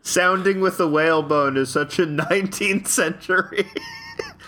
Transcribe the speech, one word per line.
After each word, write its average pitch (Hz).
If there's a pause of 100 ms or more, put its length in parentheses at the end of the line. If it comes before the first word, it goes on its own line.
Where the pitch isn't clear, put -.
Sounding 190
with 185
a 170
whalebone 151
is 135
such 147
a 180
<laughs> 151
nineteenth 196
century. 185 (800)